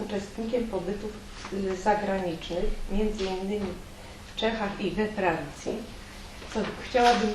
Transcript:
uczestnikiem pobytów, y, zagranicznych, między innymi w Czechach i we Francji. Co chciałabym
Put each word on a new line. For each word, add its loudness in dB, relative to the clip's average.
uczestnikiem -2
pobytów, -2
y, 0
zagranicznych, 2
między 2
innymi -2
w -6
Czechach 0
i 0
we 2
Francji. 0
Co 2
chciałabym 8